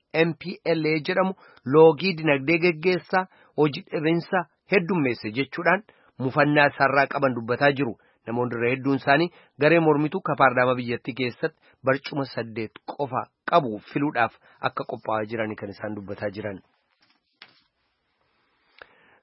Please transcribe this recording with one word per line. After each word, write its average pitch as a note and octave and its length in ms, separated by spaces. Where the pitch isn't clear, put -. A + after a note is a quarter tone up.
M E3 220
P E3 200
L D#3+ 220
A D#3 140
jedhamu F#3 340
loogii D#3 480
dinagdee D#3 460
geggeessaa F3 640
hojii D3+ 260
dhabinsa E3+ 600
heddummeesse D#3+ 680
jechuudhaan E3+ 500
mufannaa C#3+ 480
isaarraa C#3 400
qaban C#3 280
dubbataa A#2+ 360
jiru. C3 240
Namoonni A#2+ 280
irra A#2 140
hedduun C3 280
isaanii D3 320
garee D#3 200
mormituu D#3 420
ka D3+ 140
paarlaamaa B2+ 400
biyyattii A#2+ 400
keessatti B2+ 420
barcuma C#3 420
saddeet A2+ 580
qofa B2 420
qabu B2+ 360
filuudhaaf A#2+ 540
akka - 260
qophaa'aa A2 420
jiranii A2 300
kan G#2 140
isaan G#2+ 260
dubbataa G2+ 340
jiran. G2+ 300